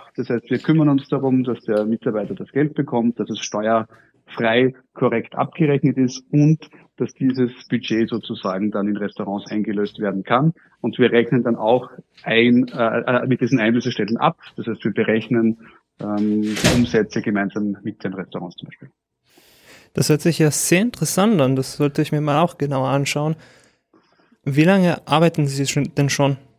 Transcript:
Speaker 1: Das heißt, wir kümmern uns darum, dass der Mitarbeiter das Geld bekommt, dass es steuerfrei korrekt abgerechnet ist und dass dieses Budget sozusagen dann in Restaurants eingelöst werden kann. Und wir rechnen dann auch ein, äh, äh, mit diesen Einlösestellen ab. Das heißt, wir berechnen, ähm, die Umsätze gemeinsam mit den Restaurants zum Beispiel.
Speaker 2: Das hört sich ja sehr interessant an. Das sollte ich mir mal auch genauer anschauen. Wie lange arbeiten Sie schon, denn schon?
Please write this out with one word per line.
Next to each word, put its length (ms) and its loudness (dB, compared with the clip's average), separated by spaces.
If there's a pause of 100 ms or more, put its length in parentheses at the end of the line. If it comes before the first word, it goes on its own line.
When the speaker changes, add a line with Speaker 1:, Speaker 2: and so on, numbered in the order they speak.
(160)
Speaker 1:
Das 140 -6
heißt, 200 -2
wir 100 0
kümmern 300 4
uns 200 0
darum, 340 0
dass 180 -4
der 240 0
Mitarbeiter 500 -4
das 160 -14
Geld 240 0
bekommt, 440 -2
dass 100 -4
es 100 -6
steuerfrei 1300 -2 (200)
korrekt 420 -2
abgerechnet 600 0
ist 340 -2
und 280 4 (380)
dass 160 -6
dieses 380 0 (160)
Budget 420 -2
sozusagen 640 -4
dann 160 -2
in 80 -2
Restaurants 560 -6
eingelöst 480 -4
werden 240 -4
kann. 300 2 (280)
Und 180 -6
wir 120 4
rechnen 320 2
dann 120 0
auch 340 0 (340)
ein, 440 4
äh, 320 -2
äh, 280 0
mit 140 0
diesen 180 0
Einlösestellen 580 0
ab. 200 0 (180)
Das 120 -10
heißt, 160 -8
wir 100 -2
berechnen, 640 0 (420)
ähm, 420 -2
die 360 0
Umsätze 440 0
gemeinsam 640 -2
mit 200 -10
den 100 -6
Restaurants 440 -12
zum 100 -18
Beispiel. 220 -20 (1040)
Speaker 2:
Das 160 -6
hört 120 2
sich 180 0
ja 120 4
sehr 300 0
interessant 600 0
an. 140 4
Das 220 -4
sollte 260 0
ich 80 -4
mir 100 0
mal 180 0
auch 180 0
genauer 320 -2
anschauen. 460 -2 (1080)
Wie 200 2
lange 440 4
arbeiten 400 2
Sie 180 -2
schon, 320 -2
denn 120 2
schon? 280 0 (220)